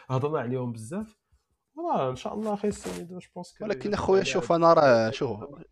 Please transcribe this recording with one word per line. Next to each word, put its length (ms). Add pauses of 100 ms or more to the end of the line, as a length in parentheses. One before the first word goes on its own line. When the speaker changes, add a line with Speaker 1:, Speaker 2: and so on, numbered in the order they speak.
(100)
Speaker 1:
هضرنا 300
عليهم 320
بزاف. 440 (600)
فوالا، 340
ان 60
شاء 180
الله 200
اخي 160
سيميدو، 480
جو 160
بونس 240
كو 60
Speaker 2:
ولكن 140
Speaker 1:
يتفرج 160
Speaker 2:
اخويا، 260
Speaker 1:
على 40
Speaker 2:
شوف، 280
Speaker 1:
هاد 80
Speaker 2:
انا 120
راه، 280
Speaker 1:
الماتش. 180
Speaker 2:
شوف، 220 (320)